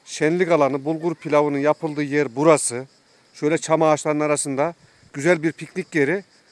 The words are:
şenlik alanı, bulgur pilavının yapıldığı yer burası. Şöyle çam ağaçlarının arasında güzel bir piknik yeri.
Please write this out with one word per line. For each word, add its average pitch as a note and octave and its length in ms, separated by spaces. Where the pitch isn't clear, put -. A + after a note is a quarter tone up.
şenlik E3 460
alanı, C#3+ 340
bulgur D#3+ 300
pilavının D3 440
yapıldığı D3 440
yer C#3 340
burası. C3+ 500
Şöyle D3+ 240
çam D#3+ 240
ağaçlarının D3+ 420
arasında D3 500
güzel D3+ 300
bir D#3+ 100
piknik - 420
yeri. D#3+ 300